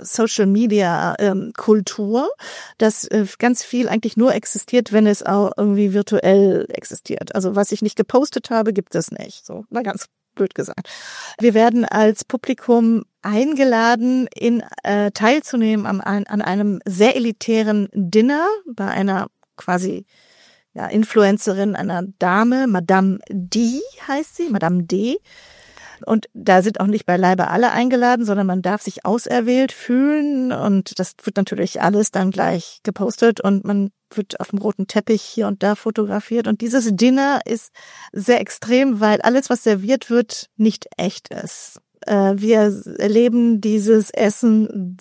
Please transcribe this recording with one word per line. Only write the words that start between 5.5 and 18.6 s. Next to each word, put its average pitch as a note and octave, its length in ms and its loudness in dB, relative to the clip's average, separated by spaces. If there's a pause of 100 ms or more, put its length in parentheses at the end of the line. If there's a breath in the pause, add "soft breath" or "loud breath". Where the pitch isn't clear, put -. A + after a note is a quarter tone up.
irgendwie G3+ 380 2
virtuell G3 760 4
existiert. - 640 -10
Also F#3+ 220 -2
was G3+ 160 0
ich G#3 100 -4
nicht G#3+ 140 -2
gepostet B3+ 540 0
habe, A3 240 0
gibt F#3+ 220 -4
es E3+ 160 -4
nicht. - 340 -16
So, - 240 -14
mal A#3 140 -6
ganz G3+ 240 -8 (280)
blöd - 180 -2
gesagt. - 360 -10 (500 loud breath)
Wir A3+ 160 6
werden A#3 300 4
als G#3+ 400 2
Publikum A#3 800 0 (180)
eingeladen, B3 1120 2
in, A#3 260 0 (220)
äh, G#3 280 0
teilzunehmen A3 760 0
am, G3 140 -2
an, G3+ 260 -2
an G#3 140 -2
einem G3+ 440 -2
sehr G#3 300 2
elitären A3 800 0
Dinner A3+ 520 2 (220)